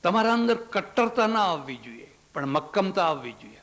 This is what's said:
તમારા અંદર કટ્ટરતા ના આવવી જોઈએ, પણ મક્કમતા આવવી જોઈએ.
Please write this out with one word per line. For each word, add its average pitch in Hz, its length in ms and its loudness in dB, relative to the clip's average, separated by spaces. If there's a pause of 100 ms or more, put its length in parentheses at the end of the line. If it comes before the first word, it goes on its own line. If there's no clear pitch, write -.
તમારા 220 300 4
અંદર 233 220 2
કટ્ટરતા 233 720 0
ના 220 120 0
આવવી 147 360 0
જોઈએ, 117 380 -18 (200)
પણ 143 120 -4
મક્કમતા 180 600 0
આવવી 135 260 -2
જોઈએ. - 320 -20